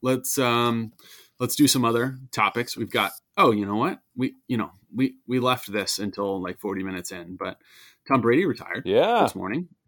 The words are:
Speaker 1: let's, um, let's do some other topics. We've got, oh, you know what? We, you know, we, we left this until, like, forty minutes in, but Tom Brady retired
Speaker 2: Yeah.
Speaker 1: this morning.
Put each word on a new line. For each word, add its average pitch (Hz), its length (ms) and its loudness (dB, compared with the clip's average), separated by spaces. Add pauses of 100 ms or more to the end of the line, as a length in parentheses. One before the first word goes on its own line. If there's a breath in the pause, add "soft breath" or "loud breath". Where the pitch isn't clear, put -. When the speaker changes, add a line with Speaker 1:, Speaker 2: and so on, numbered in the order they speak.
Speaker 1:
let's, 127 340 0
um, 120 560 0 (460 soft breath)
let's 123 160 -2
do 143 120 6
some 131 160 2
other 120 360 0 (120)
topics. 113 460 0
We've 110 140 -6
got, 101 200 0 (240)
oh, 170 160 6
you 107 140 0
know 101 100 -2
what? 127 240 -2 (160)
We, 127 200 -4 (120)
you 127 100 -2
know, 101 140 -4 (220)
we, 131 220 0 (120)
we 127 120 0
left 123 320 0
this 98 280 -2
until, 98 420 -4
like, 90 180 -6
forty 95 240 -4
minutes 92 280 -8
in, 90 260 -12
but 92 200 -8 (500 soft breath)
Tom 131 140 4
Brady 123 240 4
retired 92 400 -4
Speaker 2:
Yeah. 170 380 4
Speaker 1:
this 117 120 0
morning. 107 320 -4 (200)